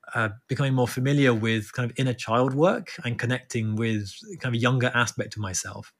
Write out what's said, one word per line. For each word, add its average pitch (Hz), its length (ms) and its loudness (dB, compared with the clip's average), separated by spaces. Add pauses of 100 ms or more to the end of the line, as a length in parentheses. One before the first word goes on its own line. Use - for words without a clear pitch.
(140)
uh, 113 140 0 (180)
becoming 135 260 0
more 127 140 4
familiar 131 480 4
with 110 380 0
kind 123 180 -2
of - 80 -8
inner 123 160 0
child 127 400 2
work 190 380 2 (120)
and 117 140 -4
connecting 117 560 -2
with 110 400 -2 (260)
kind 127 140 -2
of 117 40 0
a 113 40 0
younger 123 320 4
aspect 117 400 0
of 104 80 -8
myself. 98 580 -6